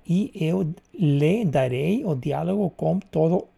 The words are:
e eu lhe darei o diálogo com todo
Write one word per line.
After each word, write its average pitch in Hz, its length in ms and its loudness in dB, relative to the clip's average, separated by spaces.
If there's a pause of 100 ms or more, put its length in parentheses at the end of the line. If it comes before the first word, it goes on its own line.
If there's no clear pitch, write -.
e 190 260 0
eu 170 380 -2 (220)
lhe 160 500 2
darei 139 580 0
o 180 120 -2
diálogo 160 560 -2
com 165 280 -2
todo 165 600 0